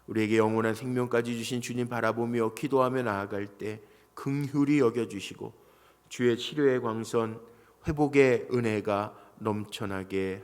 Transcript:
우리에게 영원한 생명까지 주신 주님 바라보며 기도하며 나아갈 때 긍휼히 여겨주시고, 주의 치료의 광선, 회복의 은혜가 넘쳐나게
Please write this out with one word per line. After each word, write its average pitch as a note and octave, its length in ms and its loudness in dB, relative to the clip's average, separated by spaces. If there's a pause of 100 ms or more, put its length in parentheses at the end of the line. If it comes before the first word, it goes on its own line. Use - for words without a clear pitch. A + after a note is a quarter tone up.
우리에게 A2 300 2
영원한 A2 380 4
생명까지 A#2+ 640 -2
주신 A#2 220 -4
주님 A#2+ 280 -4
바라보며 A#2 640 -2
기도하며 B2+ 480 0
나아갈 G2+ 440 -4
때 G#2+ 340 -10 (340)
긍휼히 C#3+ 680 0
여겨주시고, A2+ 720 -2 (560)
주의 A#2+ 280 2
치료의 C3+ 440 0
광선, A2+ 600 -2 (460)
회복의 C#3 680 4
은혜가 G#2+ 640 0 (220)
넘쳐나게 F#2+ 1040 -4